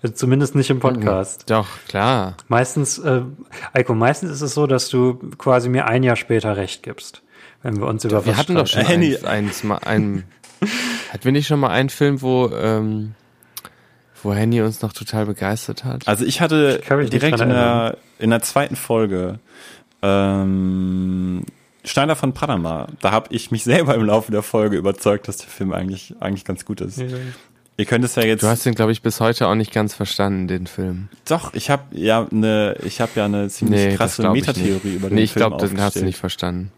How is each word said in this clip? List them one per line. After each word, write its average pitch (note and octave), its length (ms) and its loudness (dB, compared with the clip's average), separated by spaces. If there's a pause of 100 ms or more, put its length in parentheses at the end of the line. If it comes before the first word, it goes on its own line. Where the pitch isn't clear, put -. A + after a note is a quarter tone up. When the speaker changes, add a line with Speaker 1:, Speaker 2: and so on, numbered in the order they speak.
Speaker 1:
Also A2+ 140 -4
zumindest C3+ 380 2
nicht C#3 160 2
im C3 120 2
Podcast. G#2 640 0
Speaker 2:
Mhm. A2+ 60 0
Doch, G#2+ 140 2 (200)
klar. G2+ 480 0 (140)
Speaker 1:
Meistens, B2+ 480 0
äh, C3 240 0 (500)
Eiko, B2+ 220 0
meistens C#3 380 0
ist C#3+ 100 -8
es C#3+ 120 -4
so, D3 140 2
dass B2+ 220 0
du B2+ 240 2 (240)
quasi B2+ 320 2
mir B2+ 160 0
ein A#2+ 180 2
Jahr A#2+ 140 4
später A2 400 0
recht - 260 -8
gibst, - 380 -16 (400)
wenn G#2 160 -4
wir G#2 80 -2
uns - 180 -2
über G#2+ 220 2
Speaker 2:
Wir A2 80 2
Speaker 1:
was G2+ 60 0
Speaker 2:
hatten F3 160 0
doch D#3 120 2
Speaker 1:
streiten. - 200 0
Speaker 2:
schon F3 140 4
Speaker 3:
Henny. C#3+ 140 4
Speaker 2:
eins, - 80 -8
eins G#2 400 -2
mal, G#2 140 0
einen, G#2 480 -2 (340)
<laughs> A#3+ 540 -6
hatten - 100 -12
wir C3 80 4
nicht C#3+ 160 2
schon D3 140 2
mal B2+ 80 2
einen B2+ 200 2
Film, C#3+ 320 0
wo, B2+ 320 2
ähm, G#2+ 600 -2 (1120)
wo G2+ 80 0
Henny A2+ 280 2
uns G#2+ 200 0
noch G#2+ 120 -4
total G#2+ 320 -4
begeistert G#2 580 -4
hat? B2+ 240 -6
Speaker 3:
Also G#2+ 160 0
ich - 160 -2
hatte D3+ 420 4
Speaker 1:
Ich - 60 -16
kann C#3 100 2
mich C#3 140 0
nicht C3 100 2
Speaker 3:
direkt C#3+ 200 2
Speaker 1:
dran B2 80 2
Speaker 3:
in B2 60 4
der, B2 100 4
Speaker 1:
erinnern. A#2 320 0 (220)
Speaker 3:
in A2 100 2
der A#2 120 4
zweiten - 360 -2
Folge, G2+ 600 -2 (840)
ähm, F#2 1200 0 (400)
Steiner D3 320 0
von C3+ 180 -2
Panama, E2 540 -4 (140)
da F#2+ 100 2
hab A2 200 0
ich - 200 -6
mich A2 120 -4
selber C3 320 4
im A2+ 100 2
Laufe G#2+ 260 2
der G#2 100 0
Folge G#2+ 360 0
überzeugt, G2 500 0
dass G2 100 -10
der - 120 -16
Film F#2+ 240 -4
eigentlich, F#2 460 -6
eigentlich G2 260 -6
ganz F#2 200 -8
gut G#2 160 -10
ist. F#2 160 -10
Speaker 1:
Ja. B2+ 100 -8 (680)
Speaker 3:
Ihr G#2 100 0
könnt A#2+ 200 2
es - 100 -4
ja A#2+ 80 4
jetzt A2 200 2
Speaker 2:
Du G#2+ 40 4
hast A#2 180 2
den, A#2 100 2
glaub A2 140 4
ich, A2+ 120 0
bis - 180 -2
heute A2+ 280 2
auch G2 80 4
nicht A2 180 0
ganz G#2+ 200 2
verstanden, G2 540 0
den F#2 200 -4
Film. F#2 420 -6 (180)
Speaker 3:
Doch, E3 260 -2
ich - 160 -6
hab C#3 220 0
ja A2 380 0
ne, G#2+ 540 2
ich - 180 -6
hab A2+ 140 -2
ja G#2 100 0
eine G2+ 240 0
ziemlich G#2 320 2
Speaker 2:
Nee, G2 80 4
das G2 80 2
Speaker 3:
krasse A2 240 -2
Speaker 2:
glaub F#2 140 4
ich F#2 120 2
nicht. C3+ 100 0
Speaker 3:
Metatheorie F#2+ 380 0
über G2 140 -4
den G2+ 60 0
Speaker 2:
Nee, A2 80 6
ich G#2+ 100 0
Speaker 3:
Film A2+ 140 2
Speaker 2:
glaub, D#2+ 120 -2
den G2+ 120 0
hast F#2+ 60 -4
du G2+ 40 0
Speaker 3:
aufgestellt. F#2+ 240 0
Speaker 2:
nicht F#2 140 -2
verstanden. F#2 580 -6